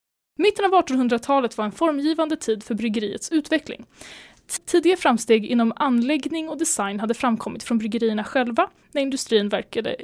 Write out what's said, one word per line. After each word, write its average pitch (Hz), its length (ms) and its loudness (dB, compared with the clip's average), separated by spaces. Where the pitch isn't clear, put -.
Mitten 403 260 4
av 370 80 2
artonhundratalet 262 840 2
var 214 80 -2
en 208 60 -4
formgivande 311 640 0
tid 220 280 -2
för 233 120 -6
bryggeriets 214 560 -4
utveckling. 311 540 -2
T-, - 180 -8
tidiga 349 320 4
framsteg 226 480 2
inom 233 300 2
anläggning 277 720 0
och 311 80 -6
design 208 420 -2
hade 220 140 -2
framkommit 226 500 -2
från 233 140 0
bryggerierna 214 460 -2
själva 254 460 0
när 285 100 0
industrin 233 480 0
verkade 214 540 -4